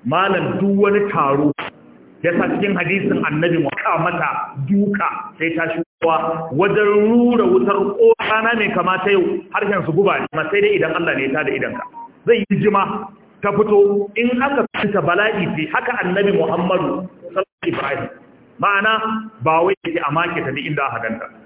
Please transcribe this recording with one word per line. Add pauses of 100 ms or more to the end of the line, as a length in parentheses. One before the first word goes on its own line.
Malam
duk
wani (120)
taro (720)
ya
sa
cikin
hadisin
annabi
mu
ka
mata
duka (280)
sai
ta
shi (200)
kuwa
wajen (160)
rura
wutar
ko
rana
mai
kamata
yau (320)
harshen
su
guba
ne,
amma
sai
dai
idan
Allah
ne
ya
tada
idanka. (400)
Zai
yi
jima (320)
ta
fito
in
aka (160)
fita
bala'i
ce
haka
annabi
Muhammadu (120)
sallallahu
alaihi
wasallam. (520)
Ma'ana (480)
ba
wai (100)
yake
a
make
ta
duk
inda
aka
ganta. (200)